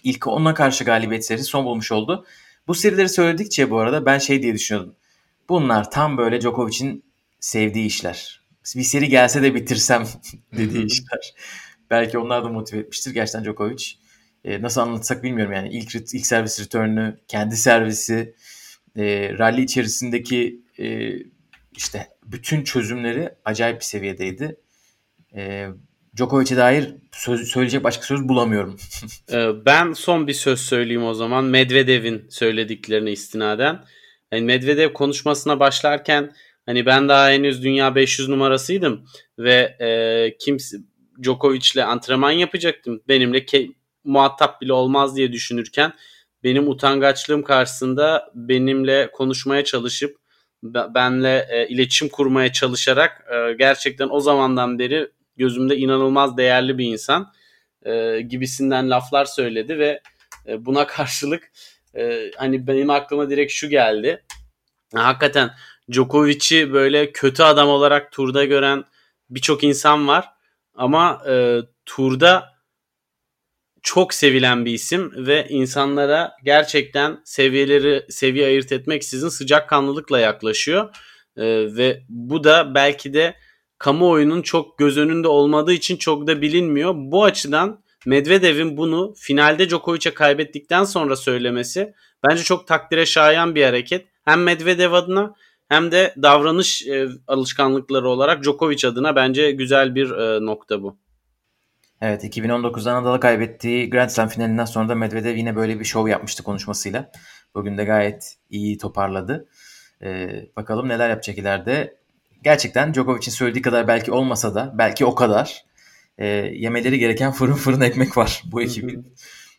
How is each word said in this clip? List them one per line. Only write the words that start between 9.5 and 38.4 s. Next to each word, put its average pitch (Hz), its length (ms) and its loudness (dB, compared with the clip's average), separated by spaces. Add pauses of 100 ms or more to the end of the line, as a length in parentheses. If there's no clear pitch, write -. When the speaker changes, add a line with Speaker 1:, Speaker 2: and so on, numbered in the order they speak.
Speaker 1:
bitirsem." 117 500 0 (260)
<laughs> - 220 -20
dediği 110 260 -4
Speaker 2:
Hı 113 40 -2
hı. 107 40 -4
Speaker 1:
işler. 120 480 -8 (560)
Belki 117 280 0
onlar 120 260 -2
da 117 40 -8
motive 107 320 -8
etmiştir. - 340 -10
Gerçekten 110 300 -6
Djokovic, 107 400 -6 (600)
e, 101 180 -8
nasıl 117 180 -2
anlatsak 117 420 -4
bilmiyorum 113 320 -4
yani. 98 140 -8
İlk 113 260 -12
ret-, 117 220 -10
ilk - 100 -6
servis 110 340 -2
return'ü, 110 680 -4
kendi 110 280 -4
servisi, 113 800 0 (640)
e, 101 420 -2
rally 113 240 2
içerisindeki, 120 960 -4 (180)
e, 110 380 -8 (600)
işte - 320 -10 (160)
bütün 143 400 -6
çözümleri 120 680 -6 (100)
acayip 117 360 -2
bir - 40 -10
seviyedeydi. 98 720 -8 (800)
E, 101 300 -10 (500)
Djokovic'e 127 400 0
dair 127 380 2 (180)
söz, 120 360 -6
söyleyecek 127 360 -2
başka 120 180 -2
söz 139 260 -4
bulamıyorum. 110 480 0 (280)
<laughs> - 280 -20
Speaker 2:
Ee, 117 160 0 (180)
ben 160 260 4
son 165 340 -2
bir 139 60 -2
söz 135 280 -2
söyleyeyim 120 440 -2
o 117 100 -2
zaman. 117 300 -2
Medvedev'in 127 840 2
söylediklerine 107 840 -2
istinaden. 110 720 -4 (480)
Yani 113 120 -2
Medvedev 139 480 2
konuşmasına 143 680 -2
başlarken 143 720 0 (340)
hani 120 200 -2
"Ben 135 220 4
daha 139 220 6
henüz 139 320 2
dünya 135 320 2
beş 135 240 2
yüz 135 100 -4
numarasıydım 135 760 0 (340)